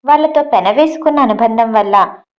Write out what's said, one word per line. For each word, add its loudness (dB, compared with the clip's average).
వాళ్ళతో 2
పెనవేసుకున్న 0
అనుబంధం 0
వల్ల 0